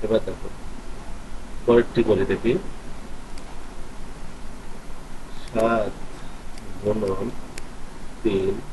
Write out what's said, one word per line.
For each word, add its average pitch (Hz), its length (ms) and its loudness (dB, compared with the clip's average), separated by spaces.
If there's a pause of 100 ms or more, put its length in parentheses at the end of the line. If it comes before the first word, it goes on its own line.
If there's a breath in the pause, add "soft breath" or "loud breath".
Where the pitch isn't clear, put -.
এবার 110 200 6
দেখো 98 220 -4 (1160)
পরেরটি 120 440 6
করে 98 220 6
দেখি, 117 220 4 (3000)
সাত 113 420 4 (920)
গুণন 104 460 2 (960)
তিন 98 340 4 (180)